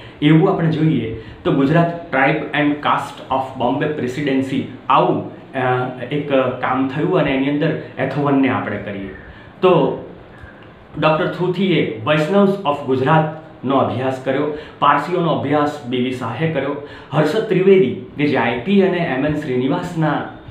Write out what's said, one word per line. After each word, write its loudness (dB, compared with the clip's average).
એવું 6
આપણે 0
જોઈએ 0
તો 2
ગુજરાત 2
Tribe 0
and 2
Caste -2
of -4
Bombay -2
Presidency -2
આવું, 2
અ, -2
એક -4
કામ 0
થયું 0
અને 2
એની 0
અંદર 0
એથોવનને 2
આપણે -2
કરીએ -8
તો 4
ડૉક્ટર 2
થુથીએ 0
Vaishnavs 2
of -4
ગુજરાતનો 0
અભ્યાસ -2
કર્યો, -2
પારસીઓનો 2
અભ્યાસ -2
બી -2
વી 0
શાહે -4
કર્યો. -4
હર્ષદ 2
ત્રિવેદી 4
કે 0
જે 2
આઈ 0
પી 4
અને 2
એમ -2
એન 0
શ્રીનિવાસના -2